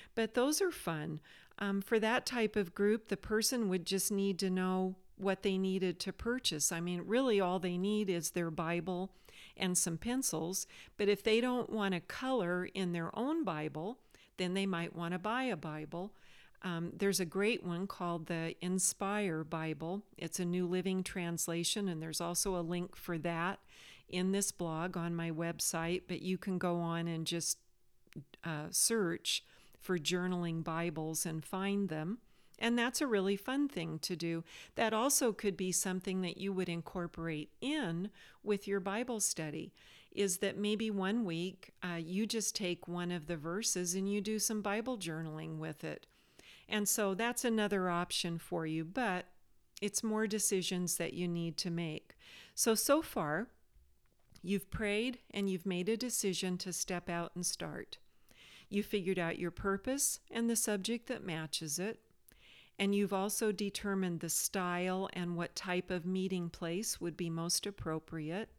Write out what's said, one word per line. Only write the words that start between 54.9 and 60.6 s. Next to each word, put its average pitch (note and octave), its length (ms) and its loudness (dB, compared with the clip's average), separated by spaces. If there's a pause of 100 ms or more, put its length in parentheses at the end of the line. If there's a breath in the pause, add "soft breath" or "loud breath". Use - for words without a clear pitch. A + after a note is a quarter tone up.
and G3 180 0
you've F3+ 160 0
made F3+ 220 0
a A3+ 80 2
decision G3 600 0
to F3+ 140 -6
step F3 380 -4
out E3+ 240 -4
and F3 100 -4
start. - 540 -6 (720 loud breath)
You G3+ 140 2
figured F#3+ 340 0
out E3 220 0
your F3 100 0
purpose G3+ 680 0 (100)
and A#3 180 2
the A#3 80 2
subject A3 520 0